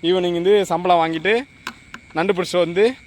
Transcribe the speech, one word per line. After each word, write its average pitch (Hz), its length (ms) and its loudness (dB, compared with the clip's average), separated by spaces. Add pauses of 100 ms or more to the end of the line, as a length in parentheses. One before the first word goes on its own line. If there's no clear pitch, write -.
ஈவினிங் 175 300 0
வந்து 185 340 2
சம்பளம் 175 320 2
வாங்கிட்டு 165 420 0 (720)
நண்டு 175 200 -2
பிடிச்சிட்டு 180 260 -2
வந்து 180 360 0 (120)